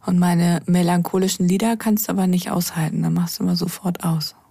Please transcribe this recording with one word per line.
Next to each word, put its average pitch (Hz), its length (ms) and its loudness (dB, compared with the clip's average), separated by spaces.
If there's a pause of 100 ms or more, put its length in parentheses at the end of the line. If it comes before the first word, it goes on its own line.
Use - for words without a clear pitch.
Und 180 120 2
meine 175 480 2
melancholischen 180 800 2
Lieder 208 280 2
kannst 220 320 0
du 180 60 -4
aber 190 120 0
nicht 180 260 0
aushalten. 165 520 -2
Da 165 60 0
machst 170 300 -2
du 196 40 -2
immer 180 140 2
sofort 175 460 -4
aus. 160 320 -2 (160)